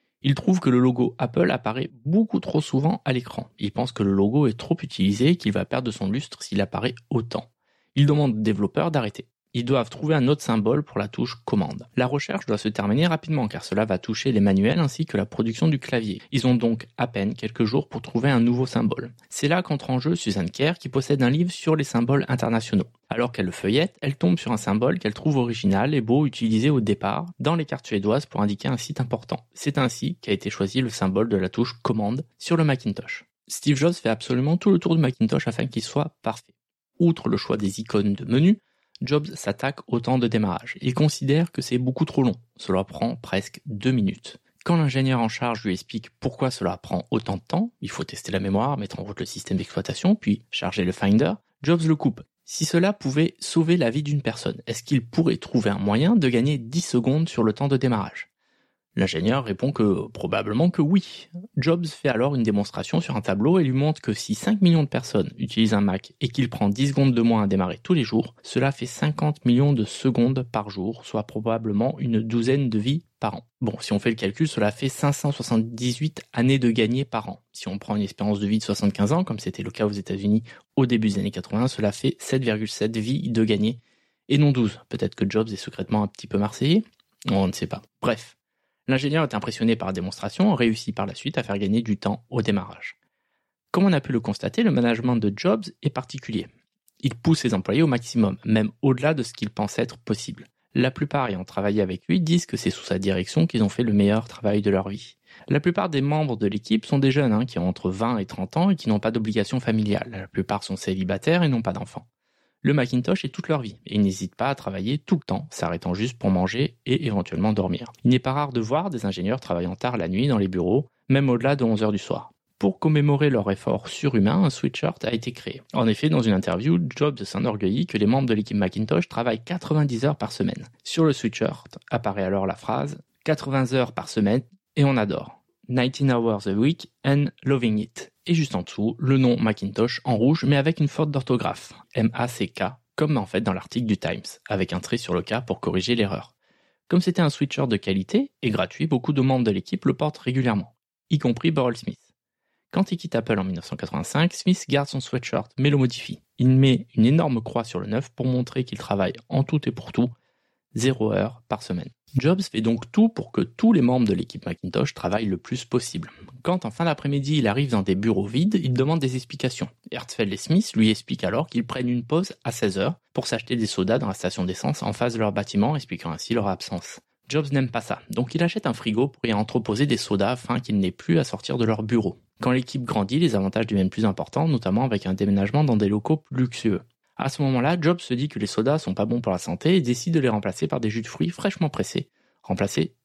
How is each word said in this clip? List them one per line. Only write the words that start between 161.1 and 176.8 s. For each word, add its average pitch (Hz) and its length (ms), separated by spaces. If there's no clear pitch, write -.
heure 98 340
par - 140
semaine. - 260
Jobs 185 240
fait - 180
donc 113 300
tout 220 180
pour - 240
que - 100
tous 220 300
les 170 100
membres 123 240
de 98 80
l'équipe - 300
Macintosh - 500
travaillent 104 320
le 95 100
plus - 300
possible. - 440
Quand 180 220
en 110 60
fin 170 160
d'après-midi, 143 520
il 120 80
arrive 127 240
dans 107 120
des 92 120
bureaux 101 320
vides, 175 360
il 135 100
demande 135 260
des 131 180
explications. 127 520
Hertzfeld 196 420
et - 60
Smith 185 360
lui 110 160
expliquent - 340
alors 113 240
qu'ils 120 180
prennent 123 220
une 120 160
pause 165 300
à 120 80
seize 98 260
heures 127 200
pour - 140
s'acheter 120 300
des 113 100
sodas 101 320
dans 107 100
la 95 60
station 92 300
d'essence 135 380
en 107 120
face 120 200
de 113 40
leur 107 140
bâtiment, 104 440
expliquant 85 340
ainsi 80 220
leur 104 160
absence. - 520